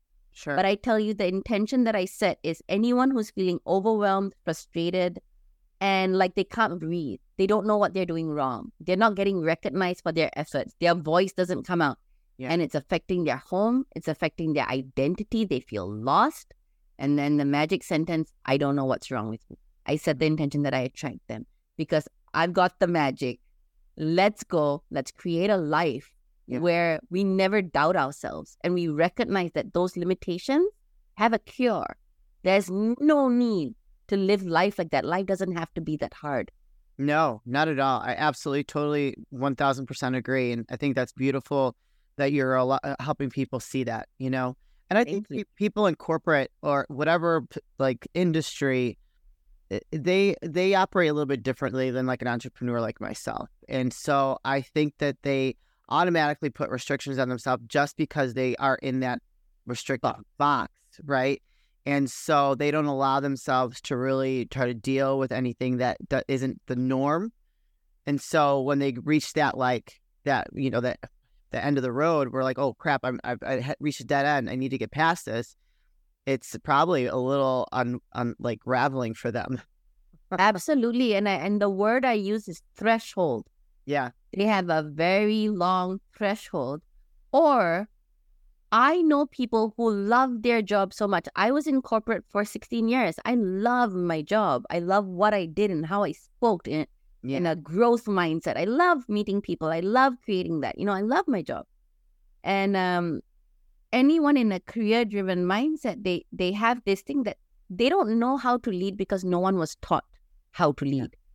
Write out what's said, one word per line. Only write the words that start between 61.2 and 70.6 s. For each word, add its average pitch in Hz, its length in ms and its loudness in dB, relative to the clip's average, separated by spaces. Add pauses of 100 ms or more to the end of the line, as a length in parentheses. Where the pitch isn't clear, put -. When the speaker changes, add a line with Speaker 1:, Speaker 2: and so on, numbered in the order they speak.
Speaker 1:
And 143 220 0
so 143 460 2
they 147 160 0
don't 151 140 0
allow 135 340 2
themselves 131 600 -2
to 135 160 -4
really 131 480 0
try 131 200 -4
to 123 80 -2
deal 135 460 0
with 131 120 -2
anything 127 460 -2
that, 120 200 0 (120)
that 131 180 -2
isn't 135 380 -2
the 131 100 -4
norm. 139 560 0 (760)
And 143 120 0
so 143 420 2
when 143 180 0
they 139 140 0 (100)
reach 151 300 2
that, 143 240 0
like, 123 440 -2 (220)
that, 135 300 0
you 135 180 -2